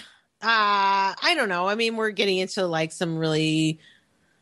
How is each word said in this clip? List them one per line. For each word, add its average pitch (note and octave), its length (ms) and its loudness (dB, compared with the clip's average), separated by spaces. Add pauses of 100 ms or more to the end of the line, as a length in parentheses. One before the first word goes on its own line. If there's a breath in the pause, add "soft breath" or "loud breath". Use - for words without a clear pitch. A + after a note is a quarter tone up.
(420 loud breath)
uh, G3 800 2
I E4 140 2
don't B3 120 0
know. F3+ 200 0
I G3+ 60 0
mean, A3+ 220 0
we're A3 140 -2
getting G3+ 280 0
into, F#3 280 -2
like, D#3+ 260 -2
some E3 240 -4
really D#3+ 600 0 (640 soft breath)